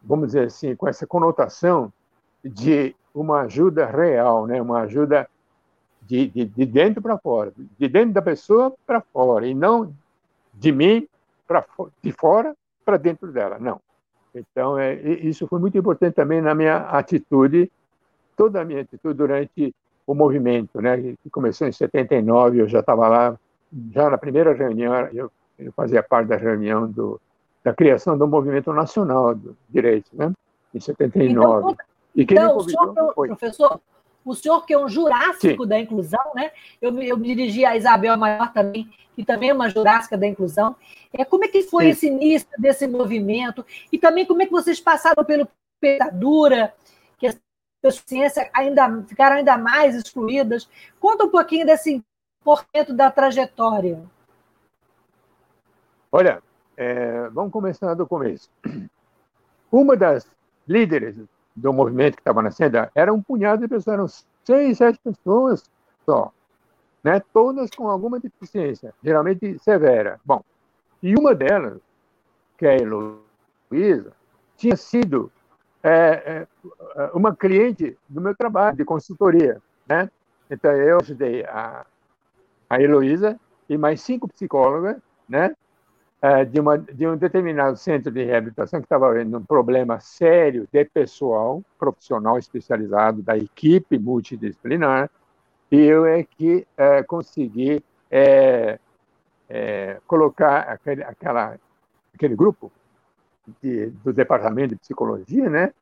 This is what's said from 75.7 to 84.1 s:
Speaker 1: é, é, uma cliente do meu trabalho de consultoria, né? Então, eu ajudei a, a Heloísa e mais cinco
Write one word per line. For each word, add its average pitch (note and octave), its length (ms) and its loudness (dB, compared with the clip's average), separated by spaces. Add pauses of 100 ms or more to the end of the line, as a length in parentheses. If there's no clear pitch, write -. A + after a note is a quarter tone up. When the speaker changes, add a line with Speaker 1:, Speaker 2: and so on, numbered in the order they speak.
Speaker 1:
é, D#3+ 640 2 (500)
é, C#3+ 160 -6
uma F#3 220 0
cliente F#3+ 600 -2 (120)
do C#3+ 120 -14
meu F#3+ 140 -6
trabalho G#3+ 420 -2
de C#3+ 80 -4
consultoria, D#3+ 800 0 (240)
né? E3+ 240 -2 (400)
Então, D3 220 0
eu D3 280 4
ajudei B2+ 440 -6
a, A2+ 420 -12 (840)
a B2+ 120 0
Heloísa D3 580 2 (300)
e D3+ 100 -4
mais D3+ 220 -2
cinco B3 260 -8